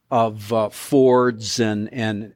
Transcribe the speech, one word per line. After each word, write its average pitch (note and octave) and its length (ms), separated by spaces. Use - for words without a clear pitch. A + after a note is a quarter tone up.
of, A2+ 420
uh, A2 160
Fords B2 880
and, G#2+ 320
and A2 440